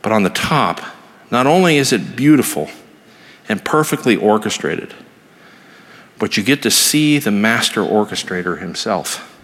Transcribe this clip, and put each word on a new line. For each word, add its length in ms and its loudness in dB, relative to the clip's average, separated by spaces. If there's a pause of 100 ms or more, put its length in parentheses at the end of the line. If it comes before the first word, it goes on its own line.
But 80 -2
on 100 2
the 80 2
top, 500 -2 (520)
not 160 2
only 300 4
is 140 2
it 240 -2
beautiful 540 2 (800)
and 160 -4
perfectly 500 0
orchestrated, 800 -2 (1300)
but 180 -2
you 60 -2
get 180 2
to 100 0
see 460 2
the 140 -2
master 500 0
orchestrator 800 -2
himself. 840 -6